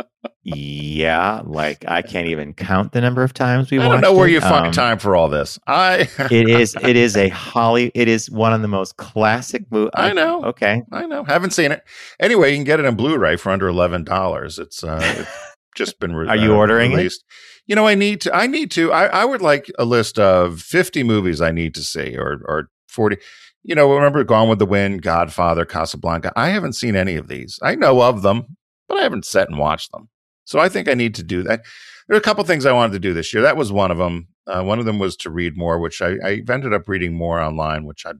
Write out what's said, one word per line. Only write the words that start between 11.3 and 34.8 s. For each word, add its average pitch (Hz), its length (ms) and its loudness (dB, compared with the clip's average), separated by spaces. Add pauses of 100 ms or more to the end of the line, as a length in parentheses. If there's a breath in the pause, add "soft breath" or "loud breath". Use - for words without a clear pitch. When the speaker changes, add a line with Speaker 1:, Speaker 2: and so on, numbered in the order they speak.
Speaker 2:
seen 147 200 0
it. - 100 -6 (380 loud breath)
Anyway, 190 300 4
you 143 80 2
can 143 80 -4
get 151 160 2
it 143 40 0
on 120 100 0
Blu-ray 107 420 0
for 95 160 -2
under 95 160 0
eleven 87 340 0
dollars. 78 560 -4
It's, - 240 -14
uh, 80 180 -6
Speaker 1:
<laughs> - 180 -4
Speaker 2:
it's - 100 -12 (480 loud breath)
just - 240 -6
been 87 120 -6
re-, 80 140 -4
Speaker 1:
Are 110 80 2
you 107 180 4
Speaker 2:
uh, 104 40 6
Speaker 1:
ordering 113 340 4
it? - 60 0
Speaker 2:
released. - 260 -4 (420 loud breath)
You 208 120 -2
know, 220 100 4
I 208 80 4
need 202 260 0
to, - 140 -2
I 202 100 0
need 294 260 -4
to, 165 200 0
I, 170 140 4
I 190 180 0
would 254 180 -2
like 147 380 0
a 123 60 0
list 117 340 0
of 90 400 4
fifty 160 440 -2
movies 98 360 0
I 80 120 2
need 82 240 -4
to 76 80 -12
see, 67 340 -8
or, 69 260 -6
or 78 260 -6 (200)
forty. 107 260 -2 (480 loud breath)
You 170 120 -6
know, 143 180 6
remember 143 320 2
Gone 113 240 4
with 110 100 2
the 107 60 4
Wind, 98 380 0
Godfather, 85 600 0
Casablanca? 82 720 -6
I 131 140 0
haven't 185 240 -4
seen 113 240 -2
any 92 180 -2
of 76 140 -10
these. 67 340 -14
I 170 120 0
know 139 260 4
of 120 220 2
them, 104 340 0 (320)
but 392 80 -2
I 381 60 0
haven't 147 220 -4
sat 95 220 0
and 78 100 -8
watched 76 360 -4
them. - 160 -20 (360)
So - 140 -2
I 165 80 4
think 190 220 -4
I 139 40 2
need 117 220 -2
to - 80 -12
do 90 200 -4
that. 113 180 -2 (440 loud breath)
There 208 120 0
are - 20 2
a - 20 2
couple 208 220 -2
things 160 220 0
I 135 80 6
wanted 117 180 2
to 98 80 -6
do 92 140 -2
this 82 200 -6
year. 107 80 2
That 135 140 4
was 127 160 -2
one 98 200 2
of 85 60 -2
them. 87 300 -4 (180)
Uh, 92 160 -4
one 101 160 -2
of 120 60 -4